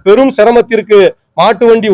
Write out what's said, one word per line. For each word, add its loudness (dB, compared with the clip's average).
பெரும் 0
சிரமத்திற்கு 0
மாட்டு -2
வண்டி 0